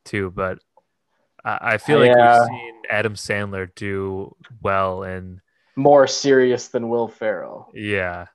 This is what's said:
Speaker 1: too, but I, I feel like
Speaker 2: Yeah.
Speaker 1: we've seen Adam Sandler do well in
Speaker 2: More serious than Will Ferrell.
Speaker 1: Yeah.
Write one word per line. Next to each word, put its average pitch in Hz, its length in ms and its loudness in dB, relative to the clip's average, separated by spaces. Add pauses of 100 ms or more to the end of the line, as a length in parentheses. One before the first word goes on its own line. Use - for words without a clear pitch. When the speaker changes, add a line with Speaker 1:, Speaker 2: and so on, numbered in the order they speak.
Speaker 1:
too, 95 260 -6
but 92 280 -6 (840)
I, 107 180 -4
I 113 160 0
feel 147 200 2
like 123 160 6
Speaker 2:
Yeah. 120 260 8
Speaker 1:
we've 117 80 2
seen 120 260 -14 (160)
Adam 107 240 -2
Sandler 101 600 -6
do 98 600 -8 (260)
well 95 400 -2
in 92 380 -14 (340)
Speaker 2:
More 139 320 6
serious 127 640 2
than 117 200 -6
Will 117 200 -2
Ferrell. 95 680 -8
Speaker 1:
Yeah. 92 600 -6